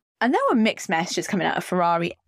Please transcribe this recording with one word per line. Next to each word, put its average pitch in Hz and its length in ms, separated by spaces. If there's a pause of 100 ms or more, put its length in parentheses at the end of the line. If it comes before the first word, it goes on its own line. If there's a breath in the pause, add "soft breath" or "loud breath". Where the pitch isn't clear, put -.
(200)
And 254 140
there 466 60 (100)
were 294 60
mixed 220 340
messages 170 360
coming 165 200
out - 100
of - 80
Ferrari 170 640